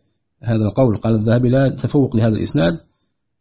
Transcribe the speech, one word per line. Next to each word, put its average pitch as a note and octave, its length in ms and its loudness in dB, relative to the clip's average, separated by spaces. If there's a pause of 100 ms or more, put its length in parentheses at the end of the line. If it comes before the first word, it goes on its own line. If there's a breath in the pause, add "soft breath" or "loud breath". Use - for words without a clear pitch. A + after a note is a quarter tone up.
(420)
هذا A2 220 -2
القول. G#2+ 320 0
قال A2+ 180 -2
الذهبي: A#2 340 2
"لا C3+ 200 2
تفوق C3+ 480 -2
لهذا A2 180 2
الإسناد". E3 460 -2 (600)